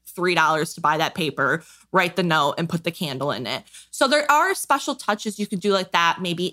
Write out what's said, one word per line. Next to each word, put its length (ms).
three 280
dollars 400
to 60
buy 160
that 180
paper, 480
write 240
the 60
note, 340
and 120
put 160
the 60
candle 400
in 160
it. 180
So 180
there 220
are 240
special 400
touches 440
you 80
can 120
do 140
like 200
that, 280
maybe 320